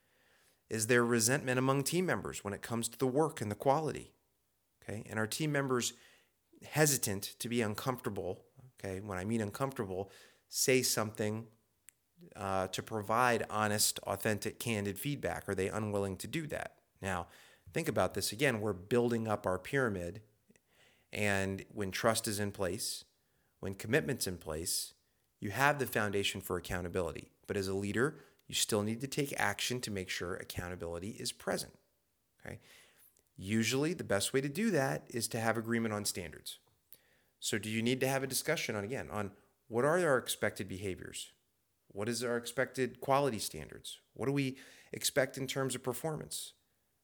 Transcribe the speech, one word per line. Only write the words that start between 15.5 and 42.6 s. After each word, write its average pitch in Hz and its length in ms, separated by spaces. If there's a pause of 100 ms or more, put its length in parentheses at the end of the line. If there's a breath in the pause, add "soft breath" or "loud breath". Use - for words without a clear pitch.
they 95 140
unwilling 98 500
to - 80
do 151 220
that? - 280 (240)
Now, 90 280 (440 loud breath)
think 160 160
about 104 260
this - 180
again. 117 280
We're 107 140
building 117 540
up 104 180
our 92 120
pyramid, 104 640 (880 soft breath)
and 98 600
when 101 180
trust 113 380
is 101 100
in 101 140
place, - 520 (560)
when 95 140
commitment's 135 520
in 92 100
place, - 560 (480)
you 107 100
have 139 280
the 127 80
foundation 101 560
for 92 160
accountability. 87 720 (140)
But 101 100
as 95 120
a 98 60
leader, 104 460 (260 loud breath)
you - 80
still - 280
need 113 180
to 139 80
take 139 300
action 104 420
to 120 100
make 95 200
sure 90 240
accountability 87 760
is 120 200
present, - 400 (720)
okay? - 140 (800 loud breath)
Usually, 113 560
the 160 100
best 101 300
way 135 80
to 147 60
do 196 220
that 147 380
is 117 200
to 117 120
have 113 160
agreement 113 380
on 104 100
standards. - 540 (800 loud breath)
So - 200
do 107 100
you 110 140
need 123 180
to 127 80
have 135 140
a 135 40
discussion - 480
on, 104 80
again, 101 280
on 98 200 (380 soft breath)
what 117 160
are 156 140
our 156 180
expected 107 520
behaviors? 95 640 (560)
What 101 200
is 117 160
our 120 120
expected 123 640